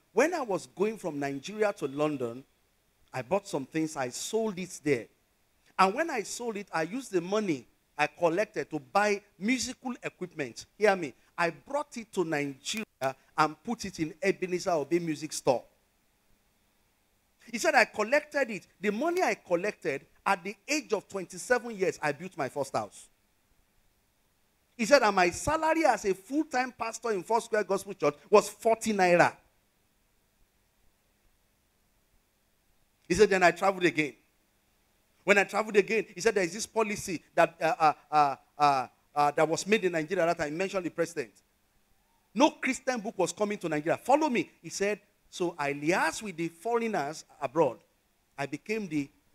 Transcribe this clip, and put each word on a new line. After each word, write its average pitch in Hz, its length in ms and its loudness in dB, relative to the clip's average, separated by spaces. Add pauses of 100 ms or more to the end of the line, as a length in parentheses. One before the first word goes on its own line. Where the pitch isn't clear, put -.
(140)
when 294 200 2
I 330 60 -4
was 202 280 -4
going 214 300 -2
from 156 220 -8
Nigeria 185 540 -4
to 156 160 -6
London, 135 560 -4 (680)
I 127 80 -6
bought 170 280 -4
some 139 160 -4
things, 156 320 -4
I 131 100 -2
sold 214 500 -4
it - 240 -12
there. 127 260 0 (680)
And 190 160 4
when 330 160 -2
I 240 140 -4
sold 226 320 -8
it, 202 180 -10
I 160 100 0
used 185 280 -8
the 180 80 2
money 180 480 -2 (300)
I 147 100 2
collected 170 600 -2
to 151 100 -6
buy 202 420 0 (160)
musical 240 640 -4
equipment." 156 640 -8 (120)
Hear 202 180 4
me. 160 180 -8 (240)
"I 170 120 0
brought 269 480 -8
it 226 160 -16
to 185 100 0
Nigeria 147 600 -4 (520)
and 156 240 2
put 226 220 -6
it 190 160 -10
in 160 140 -4 (100)
Ebenezer 185 480 -2
Obey 160 280 2
Music 156 340 -4
Store." 123 320 0 (1900)
He 233 60 -8
said, 302 180 0
"I 226 80 8
collected 262 680 -2
it. 190 180 -10 (120)
The 202 120 0
money 339 300 -2
I 240 140 0
collected 170 680 -4 (200)
at 190 160 2
the 196 140 -10 (140)
age 247 240 -2
of 190 160 -4
twenty-seven 214 680 -4
years, 185 260 -2
I 147 120 -2
built 175 240 -12
my 139 100 -2
first 139 260 -6
house." - 360 -6 (1700)
He 233 80 0
said, 247 180 8
"And 202 120 4
my 180 140 6
salary 320 560 0
as 233 180 4
a 196 100 0
full-time 254 640 -4
pastor 226 340 -6
in 185 120 -2
Foursquare 214 400 0
Gospel 196 300 -2
Church - 220 0 (140)
was 208 200 6
forty 220 420 0
naira." 175 420 6 (3750)
He 170 60 0
said, 202 160 6
"Then 196 120 4
I 175 100 8
traveled 185 340 0
again. 147 300 0 (1080)
When 202 140 4
I 190 80 4
traveled 208 320 -2
again," 190 360 0
he - 60 -14
said, 214 160 0
"There 196 80 2
is 170 80 -4
this 214 140 -10
policy 208 580 -6 (120)
that, 165 260 2
uh, 165 180 0
uh, 151 140 4 (180)
uh, 143 240 4 (220)
uh, 139 300 2 (280)
uh, 147 160 2
that 156 160 4
was 160 180 -4
made 196 200 2
in 175 80 0
Nigeria 165 320 0
that 170 160 0
I 147 80 -2
mentioned 185 360 -4
the 151 40 -4
president. 151 420 -6 (1000)
No 302 180 4
Christian 254 480 -4
book - 180 -10
was 170 140 2
coming 208 280 -2
to 170 100 -6
Nigeria." 151 280 -2
Follow 302 300 2
me. 226 240 -2 (100)
He 160 80 -14
said, 196 300 -4 (300)
"So 175 280 -4
I 143 140 -2
liaised 185 500 -2
with 202 140 -10
the 165 140 -6
foreigners 196 720 -4 (180)
abroad. 135 360 0 (600)
I 143 80 -4
became 185 440 -6
the 143 200 -4 (240)